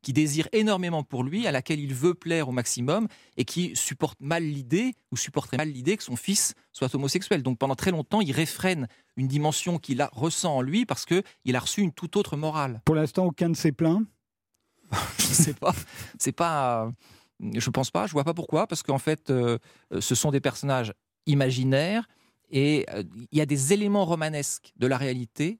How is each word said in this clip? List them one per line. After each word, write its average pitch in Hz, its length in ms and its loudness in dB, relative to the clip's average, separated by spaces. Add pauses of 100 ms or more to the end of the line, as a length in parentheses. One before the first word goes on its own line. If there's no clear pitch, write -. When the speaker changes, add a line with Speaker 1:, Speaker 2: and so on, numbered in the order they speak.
Speaker 1:
qui 135 100 -6
désire 151 400 2
énormément 180 520 2
pour 127 180 -4
lui, 190 240 -2
à 160 60 0
laquelle 143 280 -2
il 139 140 -4
veut 165 200 2
plaire 165 340 -2
au 123 40 -4
maximum, 131 540 0 (300)
et 123 80 0
qui - 320 -4
supporte - 440 -2
mal 165 220 -2
l'idée, 151 520 -2 (180)
ou 123 40 -6
supporterait - 420 -4
mal 156 120 -2
l'idée 143 260 -2
que - 60 -12
son 120 140 -8
fils - 380 0 (180)
soit 127 220 -2
homosexuel. 143 480 0
Donc 127 160 -2
pendant 135 180 0
très - 140 0
longtemps, 180 300 0
il 147 120 0
réfrène 156 560 0 (280)
une 131 120 0
dimension 151 500 0
qu'il 127 220 -4
a, 120 120 2
ressent 156 440 -2
en 127 60 2
lui, 196 240 0
parce - 180 -4
qu'il 170 520 0
a 123 40 2
reçu - 220 -2
une 175 100 2
toute - 240 -6
autre 202 200 0
morale. 147 480 -2
Speaker 2:
Pour 156 100 6
l'instant, 156 320 2
aucun 170 240 2
de 160 60 2
ses 156 140 4
plaints ? 165 320 2 (880)
Speaker 1:
<laughs> - 280 -4
Je - 60 2
sais 151 300 2
pas. 156 200 0 (440)
C'est - 140 -2
pas, 131 540 0
euh, 113 40 -4 (680)
je 120 140 0
pense 131 200 0
pas, 196 160 0
je 175 60 -8
vois 143 120 2
pas 165 100 0
pourquoi, 170 320 0
parce - 160 -6
qu'en 135 160 0
fait, 156 320 -2
euh, 120 280 2 (340)
euh, 87 80 -2
ce - 140 0
sont 147 160 2
des 139 100 2
personnages 131 520 -2 (340)
imaginaires 139 800 2 (420)
et, 143 440 2
euh, 104 80 -4 (280)
il 147 80 2
y - 20 4
a 151 60 2
des 139 260 2
éléments 202 320 4
romanesques 156 720 -4
de 123 100 0
la 131 100 4
réalité 135 640 -4